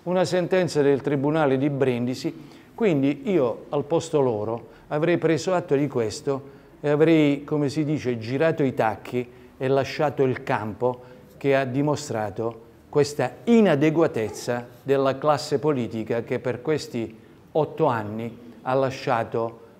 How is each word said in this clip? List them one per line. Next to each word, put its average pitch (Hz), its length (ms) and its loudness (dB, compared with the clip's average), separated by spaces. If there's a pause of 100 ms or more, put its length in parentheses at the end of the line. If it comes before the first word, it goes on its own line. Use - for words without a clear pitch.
una 180 240 0
sentenza 175 560 0
del 139 180 4
Tribunale 143 560 2
di 143 140 0
Brindisi, 127 880 -2 (140)
quindi 147 560 2
io 131 400 0
al 143 140 -2
posto 151 360 0
loro 117 480 -2 (200)
avrei 156 280 2
preso 160 380 0
atto 165 200 0
di 143 140 2
questo 127 540 -4 (380)
e 147 100 0
avrei, 147 520 4
come 147 280 -2
si 151 140 -2
dice, 123 340 -2
girato 147 440 0
i 131 120 2
tacchi 120 520 -2 (300)
e 131 120 -2
lasciato 135 560 0
il 127 180 0
campo 120 680 -4 (280)
che 139 200 2
ha 135 80 2
dimostrato 120 960 -4 (280)
questa 139 540 0
inadeguatezza 151 1200 2 (160)
della 135 380 0
classe 147 400 0
politica 117 640 -2
che 123 160 -4
per 117 240 -6
questi 123 560 -4 (320)
otto 156 360 0
anni 113 520 -4 (240)
ha 127 120 -2
lasciato 120 840 -2 (220)